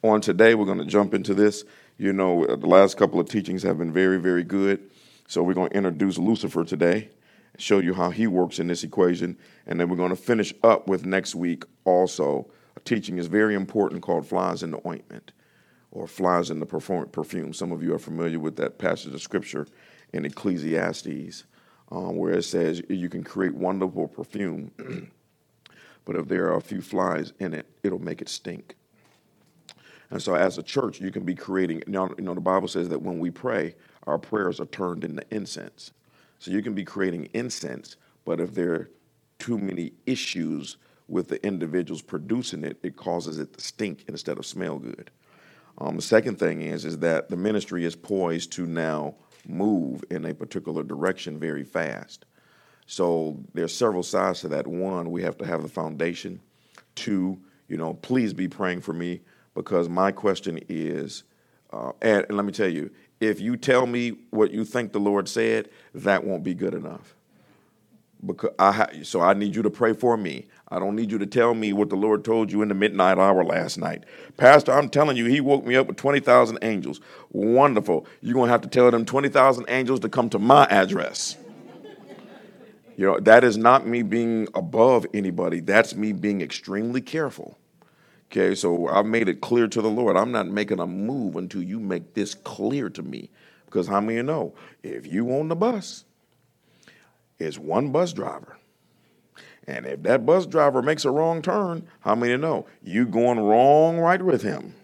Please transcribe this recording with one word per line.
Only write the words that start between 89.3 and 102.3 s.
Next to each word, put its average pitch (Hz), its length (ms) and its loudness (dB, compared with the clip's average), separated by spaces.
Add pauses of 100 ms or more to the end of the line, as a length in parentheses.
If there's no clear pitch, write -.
clear 120 260 2
to 110 140 -2
the 110 80 2
Lord, 107 260 2
I'm 110 160 2
not 104 160 -2
making 101 320 -2
a 85 60 -4
move 104 500 -6
until 90 280 -8
you 95 160 -8
make 95 340 -6
this 101 220 -4
clear 117 560 -4
to - 100 -14
me. 60 280 -12 (360)
Because 87 220 -2
how 98 140 2
many 110 120 -2
of 113 40 -2
you 120 60 -2
know, 139 300 -4 (300)
if - 280 -12
you 117 200 -2
on 147 160 -2
the 160 80 -2
bus, 214 500 -4 (1300)
it's 76 180 -6
one 92 340 -2
bus 170 220 0
driver. - 440 -10 (1120)
And 62 180 -10
if 69 180 -8
that 117 220 2
bus 170 200 4
driver 147 360 4
makes 151 220 0
a 135 80 2
wrong 160 300 0
turn, 175 460 -2 (140)
how 101 120 2
many 120 200 2